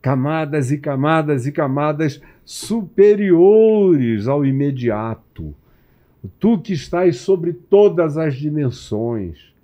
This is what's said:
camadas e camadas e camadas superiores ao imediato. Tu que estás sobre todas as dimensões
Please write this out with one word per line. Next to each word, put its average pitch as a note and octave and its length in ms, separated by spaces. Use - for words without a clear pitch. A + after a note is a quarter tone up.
camadas C#3+ 680
e D3 60
camadas D3 680
e D3 60
camadas D3 720
superiores G3 1800
ao C#3+ 180
imediato. A#2 1080
Tu A3 200
que F#3+ 140
estás F3 440
sobre F3 360
todas E3+ 640
as D#3+ 180
dimensões A#2 1160